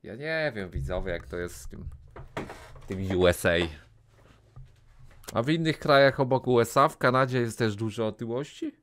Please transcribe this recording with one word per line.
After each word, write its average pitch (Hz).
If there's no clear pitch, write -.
Ja 95
nie 156
wiem, 95
widzowie, 90
jak 85
to 87
jest 87
z -
tym, -
tym 95
U 90
S 87
A. 92
A 113
w 120
innych 160
krajach 139
obok 127
U 123
S 113
A, 139
w 143
Kanadzie 131
jest 113
też 110
dużo 110
otyłości? 123